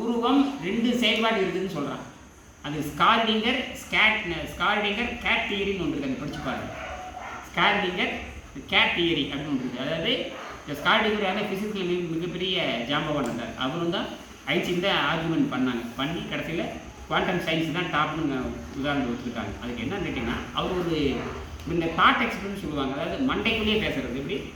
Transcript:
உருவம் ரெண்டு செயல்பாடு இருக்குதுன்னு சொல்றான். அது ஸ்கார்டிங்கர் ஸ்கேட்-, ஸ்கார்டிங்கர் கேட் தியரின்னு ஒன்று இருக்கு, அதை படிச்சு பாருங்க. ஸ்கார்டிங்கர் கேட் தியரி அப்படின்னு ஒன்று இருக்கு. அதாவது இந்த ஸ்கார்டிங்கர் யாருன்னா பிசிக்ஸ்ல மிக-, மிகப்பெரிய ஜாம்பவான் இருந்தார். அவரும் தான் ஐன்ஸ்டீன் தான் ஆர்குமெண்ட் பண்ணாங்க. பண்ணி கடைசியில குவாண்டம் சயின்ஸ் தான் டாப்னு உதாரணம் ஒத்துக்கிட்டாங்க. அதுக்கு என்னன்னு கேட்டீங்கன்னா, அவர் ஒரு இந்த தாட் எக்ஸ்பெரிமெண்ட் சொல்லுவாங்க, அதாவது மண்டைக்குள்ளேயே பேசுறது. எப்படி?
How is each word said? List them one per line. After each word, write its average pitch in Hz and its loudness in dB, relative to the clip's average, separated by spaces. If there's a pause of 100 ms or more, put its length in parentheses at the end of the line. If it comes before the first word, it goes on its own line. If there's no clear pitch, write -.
உருவம் 240 4 (240)
ரெண்டு 233 2 (120)
செயல்பாடு 220 4
இருக்குதுன்னு 180 0
சொல்றான். 135 -4 (640)
அது 151 -2 (120)
ஸ்கார்டிங்கர் 220 4 (200)
ஸ்கேட்-, 214 2 (280)
ஸ்கார்டிங்கர் 208 0 (140)
கேட் 226 0
தியரின்னு 196 0
ஒன்று 139 0
இருக்கு, 131 -2
அதை 131 -2
படிச்சு 147 -6
பாருங்க. 110 -4 (760)
ஸ்கார்டிங்கர் 196 2 (580)
கேட் 208 4
தியரி 165 2
அப்படின்னு 151 -4
ஒன்று 123 0
இருக்கு. 123 -4
அதாவது 165 0 (500)
இந்த - -8
ஸ்கார்டிங்கர் 208 4
யாருன்னா 196 0
பிசிக்ஸ்ல 196 -2
மிக-, 175 0
மிகப்பெரிய 175 -2 (320)
ஜாம்பவான் 147 0
இருந்தார். 113 -4 (100)
அவரும் 170 0
தான் 233 -2 (440)
ஐன்ஸ்டீன் 175 2
தான் 175 4
ஆர்குமெண்ட் 160 2
பண்ணாங்க. 127 2 (160)
பண்ணி 160 -2 (100)
கடைசியில 160 -2 (420)
குவாண்டம் 180 0
சயின்ஸ் 160 0
தான் 175 -2
டாப்னு 151 0 (400)
உதாரணம் 139 0
ஒத்துக்கிட்டாங்க. 110 -4 (100)
அதுக்கு 120 -4
என்னன்னு 175 -2
கேட்டீங்கன்னா, 120 -2 (220)
அவர் 180 0
ஒரு 165 0 (760)
இந்த 165 2 (100)
தாட் 240 6
எக்ஸ்பெரிமெண்ட் 196 -4
சொல்லுவாங்க, 139 -2
அதாவது 160 0
மண்டைக்குள்ளேயே 208 2
பேசுறது. 135 -2
எப்படி? 170 -4 (180)